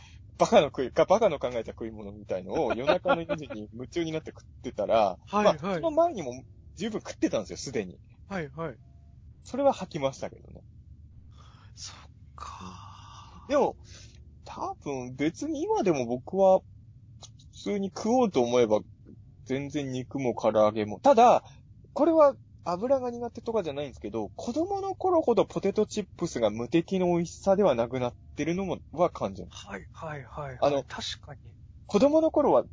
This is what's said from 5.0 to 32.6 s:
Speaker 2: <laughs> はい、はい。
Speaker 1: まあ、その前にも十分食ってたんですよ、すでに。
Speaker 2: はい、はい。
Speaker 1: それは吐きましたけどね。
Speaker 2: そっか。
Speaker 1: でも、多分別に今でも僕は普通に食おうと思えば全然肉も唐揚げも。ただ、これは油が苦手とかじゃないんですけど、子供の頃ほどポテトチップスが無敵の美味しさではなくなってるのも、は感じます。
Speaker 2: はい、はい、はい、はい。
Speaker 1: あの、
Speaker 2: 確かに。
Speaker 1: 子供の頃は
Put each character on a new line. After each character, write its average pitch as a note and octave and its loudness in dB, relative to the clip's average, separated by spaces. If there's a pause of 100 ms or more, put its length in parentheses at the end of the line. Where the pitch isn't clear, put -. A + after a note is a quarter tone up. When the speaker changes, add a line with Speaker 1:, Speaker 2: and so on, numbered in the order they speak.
Speaker 2:
<laughs> - -20
は G#3 0
い、 - 6
は F#3+ 6
い。 D3 -2
Speaker 1:
ま F#3 -6
あ、 F#3 -2
そ D#3 -4
の E4 -2
前 E4 2
に F#3 -8
も B2+ -10 (340)
十 A3 -6
分 G#3 -6
食 - -14
っ - -16
て D#4 -2
た C3+ -2
ん G#2+ -2
で E2+ -8
す - -12
よ、 E2 -12
す C#3+ -10
で A2+ -4
に。 E2 -18 (280)
Speaker 2:
は F#3+ -6
い、 C#3+ -10
は D#3+ -8
い。 A2 -16 (680)
Speaker 1:
そ - -10
れ C#4 0
は C4+ 6
吐 F3+ -8
き - -
ま C3+ -2
し - -16
た G2+ -8
け - -20
ど - -20
ね。 - -20 (1120)
Speaker 2:
そ - -16
っ - -20 (400)
か。 - -18
Speaker 1:
で D4 2
も、 G3 2 (680)
多 - -10
分 B2+ -8
別 D#3 -2
に D4+ -4
今 G#4 0
で F#3 4
も C3 0
僕 B2 -6
は F#3+ 6 (920)
普 - -18
通 G3+ -2
に G3 -4
食 A3+ 0
お B3+ 4
う G3+ 2
と C3+ 2
思 A#2+ 4
え A#2+ 6
ば G#2+ 2 (640)
全 C#3 -4
然 C#3 -6
肉 B2+ -8
も B2 0
唐 A2 0
揚 G#2+ 6
げ G#2+ -2
も。 G#2 -8
た C#4 6
だ、 A3 6 (500)
こ C#4+ 2
れ E4 4
は D4 6 (280)
油 A3+ 0
が B3 -6
苦 A#3+ -10
手 A3+ -16
と A#3 -8
か G#3+ 0
じ D#3 -6
ゃ - -4
な C#3+ -6
い D3 -4
ん C3 -10
で A2+ -18
す - -20
け G#2+ -10
ど、 G#2+ -4
子 - -6
供 F#4+ -2
の F#4+ -6
頃 F4+ 2
ほ A#3+ 2
ど F#3 4
ポ - -8
テ G3 -2
ト G#3+ 0
チ - -6
ッ F#3 -6 (100)
プ E3+ -4
ス C3 -6
が A2 4
無 A#2 -6
敵 E3+ 0
の F3+ 2
美 F3 2
味 E3+ 0
し - -16
さ G3 4
で G3+ 4
は D3 6
な A#2 0
く B2+ -4
な B2 -2
っ - -14 (200)
て C#3+ -4
る E3+ -2
の G3 -4
も、 C#3 -6 (140)
は E3 2
感 G2+ -6
じ F#2 -12
ま F2 -18
す。 - -18
Speaker 2:
は G2 -12
い、 F2 -16
は D3+ -12
い、 C3 -14
は C#3+ -12
い、 - -10
は B2+ -12
い。 B2 -14
Speaker 1:
あ C#3+ 4
の、 C#3 0
Speaker 2:
確 - -10
か D3 -16
に。 - -20 (480)
Speaker 1:
子 G3+ 2
供 D4 6
の D#4 4
頃 C4 4
は A#2+ 6